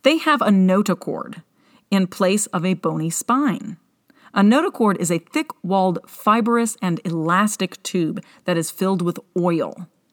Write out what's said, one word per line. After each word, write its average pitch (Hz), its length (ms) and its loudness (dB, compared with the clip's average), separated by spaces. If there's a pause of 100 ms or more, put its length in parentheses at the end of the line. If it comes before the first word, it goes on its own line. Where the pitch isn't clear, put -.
They 320 160 4
have 294 240 0
a 208 80 2
notochord 185 920 2 (480)
in 190 180 2
place 190 380 0
of 175 200 -4
a 185 80 2
bony 160 360 -2
spine. 240 680 -2 (600)
A - 20 2
notochord 220 580 2
is 175 120 -2
a 170 80 0
thick-walled, 190 880 -2
fibrous, 233 720 0
and 175 240 -2
elastic 175 800 -2
tube 165 420 -4 (200)
that 175 120 0
is 165 140 -2
filled 190 320 -2
with 170 160 -2 (180)
oil. 170 520 -2 (240)